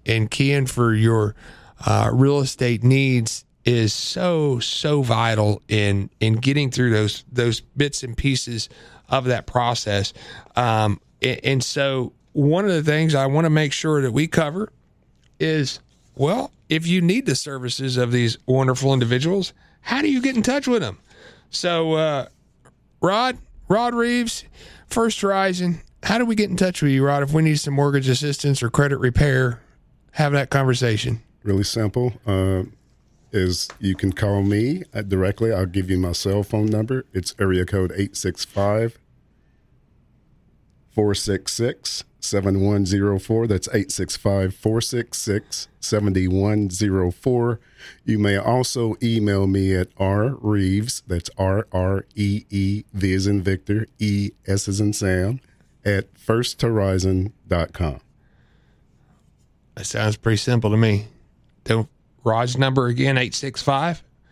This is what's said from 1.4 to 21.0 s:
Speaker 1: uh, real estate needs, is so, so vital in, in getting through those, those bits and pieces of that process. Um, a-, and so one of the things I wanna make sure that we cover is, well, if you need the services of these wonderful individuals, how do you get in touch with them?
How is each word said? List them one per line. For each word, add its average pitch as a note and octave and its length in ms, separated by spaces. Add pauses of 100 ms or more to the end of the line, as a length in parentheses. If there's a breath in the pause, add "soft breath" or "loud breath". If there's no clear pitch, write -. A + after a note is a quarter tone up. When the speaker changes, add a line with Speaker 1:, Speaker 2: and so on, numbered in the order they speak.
Speaker 1:
uh, G#2+ 280
real C#3 260
estate A#2+ 460
needs, B2+ 600 (200)
is A#2 300
so, D#3+ 640
so D3 420
vital A2+ 680
in, G2+ 420 (100)
in A2 140
getting C3+ 360
through B2 200
those, G#2+ 420
those A#2+ 280
bits - 420
and A#2 120
pieces B2 540 (400 loud breath)
of C3 160
that B2 220
process. A#2 640 (420 loud breath)
Um, A2 460 (220)
a-, B2+ 240
and C3+ 180
so C3+ 480 (220)
one D3+ 320
of F#3+ 60
the D#3 100
things D#3 320
I C3+ 100
wanna D3+ 240
make D3+ 240
sure D3+ 300
that B2 100
we D3 140
cover E3 440 (720)
is, D#3 400 (340)
well, D#3+ 380 (160)
if D#3+ 180
you F3+ 140
need F#3+ 240
the D#3 100
services C3 640
of A#2+ 160
these A#2+ 320
wonderful C3 480
individuals, C3+ 600 (260 soft breath)
how C4 220
do D4+ 80
you C4 100
get C4 160
in A3 60
touch C4+ 260
with A#3 140
them? G#2 160 (500 loud breath)